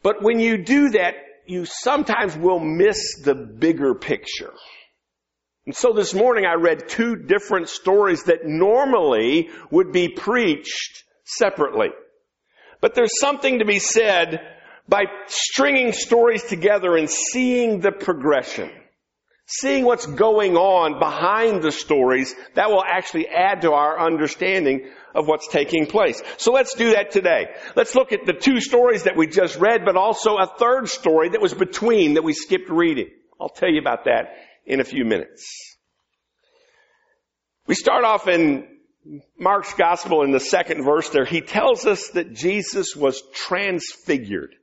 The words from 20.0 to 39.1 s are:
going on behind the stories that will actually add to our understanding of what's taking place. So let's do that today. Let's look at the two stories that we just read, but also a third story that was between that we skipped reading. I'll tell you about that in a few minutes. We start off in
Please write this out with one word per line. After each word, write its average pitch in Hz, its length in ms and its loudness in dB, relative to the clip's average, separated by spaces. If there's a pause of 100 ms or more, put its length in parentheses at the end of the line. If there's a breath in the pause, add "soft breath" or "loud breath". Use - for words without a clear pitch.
going 202 500 2
on 170 420 4
behind 185 640 0
the 151 120 -2
stories 131 600 0 (200 loud breath)
that 202 160 2
will 190 160 2
actually 180 420 -4
add 180 360 0
to 156 100 4
our 151 260 2
understanding 156 880 -2 (240 loud breath)
of 151 140 0
what's 151 220 -2
taking 151 380 0
place. 190 360 0 (140)
So 233 160 2
let's 262 200 2
do 226 180 2
that 202 200 2
today. 170 360 2 (280 loud breath)
Let's - 200 0
look 254 180 2
at 196 120 -4
the 185 60 0
two 254 300 0
stories 240 420 2
that 175 140 0
we 160 100 4
just 170 320 0
read, 208 240 2
but 185 140 2
also 208 400 0
a 185 100 2
third 240 400 0
story 160 420 2
that 214 120 -2
was 185 120 0
between 190 600 2
that 156 100 2
we 160 80 -2
skipped 185 380 -4
reading. 160 400 0 (320)
I'll - 80 -8
tell - 200 -2
you 151 120 2
about 120 240 -2
that 117 300 0 (300 loud breath)
in 127 140 -2
a 127 60 0
few 127 180 -4
minutes. - 760 -6 (1900)
We - 80 0
start - 300 0
off 208 240 0
in 160 380 0 (720)